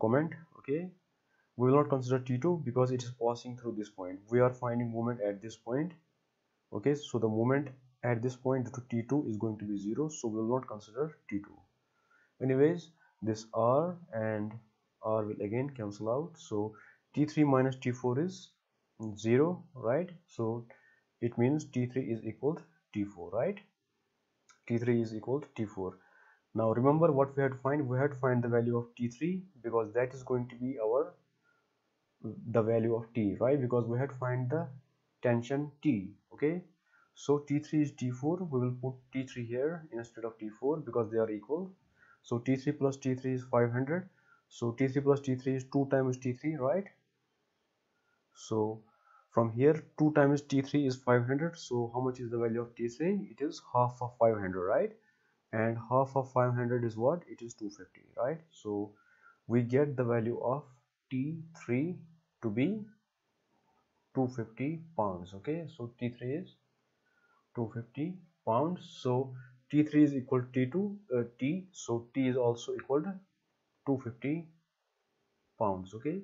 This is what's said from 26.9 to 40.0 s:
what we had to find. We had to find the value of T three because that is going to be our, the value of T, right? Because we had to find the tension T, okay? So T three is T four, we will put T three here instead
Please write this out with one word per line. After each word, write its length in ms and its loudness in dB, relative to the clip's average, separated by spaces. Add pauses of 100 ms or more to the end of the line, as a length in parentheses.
what 240 2
we 60 2
had 100 2
to 60 -10
find. 300 0
We 100 0
had 140 2
to 60 -10
find 240 2
the 60 0
value 280 2
of 200 -4
T 120 -2
three 340 -4 (200)
because 320 0
that 200 0
is 80 -14
going 260 -2
to 80 -18
be 220 -4
our, 360 0 (1080)
the 400 -2
value 320 2
of 200 -4
T, 260 0
right? 200 2
Because 260 2
we 120 -2
had 120 -2
to 60 -14
find 320 -2
the 200 -2 (540)
tension 480 0 (120)
T, 300 0 (200)
okay? 300 -2 (520)
So 240 2
T 220 0
three 220 2
is 100 0
T 180 -4
four, 280 -2
we 220 -2
will 220 0
put 120 -4 (180)
T 140 -4
three 200 -8
here 460 -2
instead 320 -10